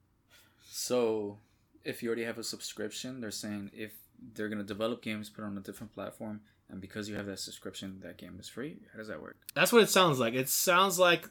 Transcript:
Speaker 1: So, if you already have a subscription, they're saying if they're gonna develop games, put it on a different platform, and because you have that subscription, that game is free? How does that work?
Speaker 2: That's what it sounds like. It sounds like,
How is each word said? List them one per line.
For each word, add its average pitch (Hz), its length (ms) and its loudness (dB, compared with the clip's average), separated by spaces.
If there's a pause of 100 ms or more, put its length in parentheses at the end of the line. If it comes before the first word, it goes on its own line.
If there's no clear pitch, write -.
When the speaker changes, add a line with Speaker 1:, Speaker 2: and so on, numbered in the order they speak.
(680)
Speaker 1:
So, 110 720 0 (460)
if - 180 -8
you 117 80 0
already 113 140 -2
have 113 140 -6
a 113 60 -8
subscription, 113 760 -8
they're 107 100 -8
saying 104 420 -8
if 110 200 -12 (420)
they're 107 140 -4
gonna 104 160 -4
develop 110 380 -4
games, 107 280 -6
put - 120 -14
it 107 40 -6
on 101 120 -6
a - 20 -10
different 104 340 -12
platform, 107 460 -10 (280)
and 95 120 -12
because 101 280 -8
you 104 80 -8
have 101 100 -8
that 95 140 -8
subscription, 95 640 -12
that 85 160 -14
game 87 200 -16
is - 100 -16
free? 147 300 -12 (140)
How 107 60 -18
does 110 100 -12
that 85 120 -8
work? - 160 -14 (180)
Speaker 2:
That's 170 180 4
what 233 100 12
it 190 60 6
sounds 170 320 6
like. 117 140 2
It 135 140 0
sounds 180 500 4
like, 175 320 6